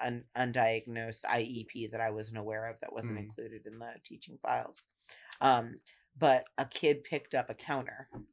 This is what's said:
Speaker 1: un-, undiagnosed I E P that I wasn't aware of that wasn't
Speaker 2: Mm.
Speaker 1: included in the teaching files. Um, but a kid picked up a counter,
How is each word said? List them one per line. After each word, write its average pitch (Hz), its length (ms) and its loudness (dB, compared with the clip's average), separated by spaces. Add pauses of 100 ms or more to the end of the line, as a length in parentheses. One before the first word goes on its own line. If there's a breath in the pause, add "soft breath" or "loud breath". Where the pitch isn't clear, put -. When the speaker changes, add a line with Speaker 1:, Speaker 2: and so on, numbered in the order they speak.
Speaker 1:
un-, 120 220 -2 (120)
undiagnosed 113 920 2
I 120 140 2
E 117 260 -6
P 117 200 -6
that 113 120 -4
I 113 100 2
wasn't 107 280 -6
aware 107 300 -4
of 113 120 -10
that - 140 -8
wasn't 113 240 -4
Speaker 2:
Mm. 104 60 -8
Speaker 1:
included 110 420 -12
in 110 120 -14
the 117 140 -12 (100)
teaching - 400 -16
files. - 460 -4 (540 loud breath)
Um, 123 360 4 (400 soft breath)
but 135 260 8 (140)
a 135 60 0
kid 147 400 4
picked - 300 -4
up 127 160 0
a - 40 -8
counter, - 540 -6 (240)